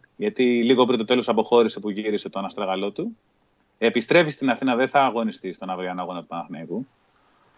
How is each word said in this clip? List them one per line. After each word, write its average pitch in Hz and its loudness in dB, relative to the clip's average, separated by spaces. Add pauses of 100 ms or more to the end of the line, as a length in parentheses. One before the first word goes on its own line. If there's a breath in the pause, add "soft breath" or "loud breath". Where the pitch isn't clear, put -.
(160)
Γιατί 120 0
λίγο 123 6
πριν 120 0
το 110 -2
τέλος 123 0
αποχώρησε 113 2
που 104 -6
γύρισε 104 -4
το - -8
αναστραγαλό 98 -4
του. 220 -8 (600)
Επιστρέφει 123 2
στην 139 -2
Αθήνα, 123 0
δεν 127 2
θα 143 2
αγωνιστεί 110 0
στον 95 -12
αυριανό 90 -6
αγώνα 90 -8
του 82 -16
Παναθηναϊκού. 85 -10 (720)